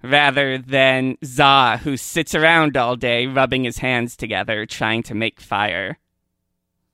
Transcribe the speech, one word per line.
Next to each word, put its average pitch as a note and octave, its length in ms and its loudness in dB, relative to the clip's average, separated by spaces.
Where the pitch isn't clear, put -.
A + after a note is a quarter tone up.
rather C3+ 540 2
than C3 680 0
Za, C3 600 4
who C#3 140 -4
sits - 360 -6
around D#3+ 400 4
all B2 220 0
day A#2+ 300 0
rubbing C3 380 0
his A#2 140 -6
hands A#2+ 380 -2
together G#2+ 480 -4
trying A2+ 400 -4
to - 100 -12
make A2 280 -4
fire. G2 560 -4